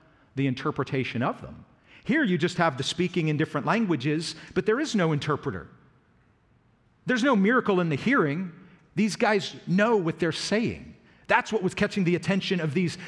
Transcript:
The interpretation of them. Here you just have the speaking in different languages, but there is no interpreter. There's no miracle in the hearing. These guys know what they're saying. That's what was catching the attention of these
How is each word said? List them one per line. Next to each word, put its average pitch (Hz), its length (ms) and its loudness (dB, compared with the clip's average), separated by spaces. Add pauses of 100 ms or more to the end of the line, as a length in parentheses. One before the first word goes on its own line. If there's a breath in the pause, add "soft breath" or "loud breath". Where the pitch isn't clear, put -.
(360 soft breath)
The 139 100 0
interpretation 131 800 -2
of 208 160 -4
them. - 240 -16 (400 loud breath)
Here 302 180 2
you 180 160 2
just 170 200 -2
have 165 180 2
the 135 80 -4
speaking 175 440 -2
in 151 80 0
different 147 300 -2
languages, 160 680 0 (180 loud breath)
but 185 100 0
there 220 140 2
is 294 160 -4
no 175 160 4
interpreter. 135 560 -2 (1400)
There's 233 200 0
no 277 100 4
miracle 202 460 4
in 170 80 0
the 151 80 0
hearing. 175 560 0 (420 loud breath)
These 185 220 0
guys 214 400 0 (100)
know 208 300 4
what 165 240 0
they're 165 100 2
saying. 147 640 -4 (320 soft breath)
That's 226 260 2
what 214 120 0
was 185 100 0
catching 202 300 0
the 175 100 2
attention 180 460 0
of 156 140 -2
these 175 220 0 (120 loud breath)